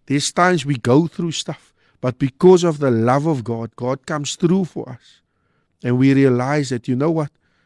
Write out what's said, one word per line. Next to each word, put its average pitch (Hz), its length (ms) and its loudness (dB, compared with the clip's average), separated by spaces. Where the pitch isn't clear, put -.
there's 139 260 -4
times 180 320 0
we 143 120 -2
go 139 320 2
through 170 240 -6
stuff, - 420 -12
but 127 180 -4
because 175 440 4
of 165 160 -2
the 139 120 0
love 123 360 2
of 143 160 -2
God, 113 320 -8
God 127 320 -6
comes 147 300 -8
through 180 300 0
for - 220 -12
us. - 320 -20
And 123 160 0
we 135 160 4
realize 135 560 0
that, 120 160 -8
you 127 80 -2
know 143 160 -2
what? 156 200 -4